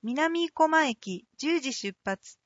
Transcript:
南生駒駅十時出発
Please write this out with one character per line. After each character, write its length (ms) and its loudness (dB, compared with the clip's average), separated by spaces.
南 460 0
生 40 -14
駒 320 4
駅 400 -6
十 200 0
時 140 -4
出 320 -8
発 400 -8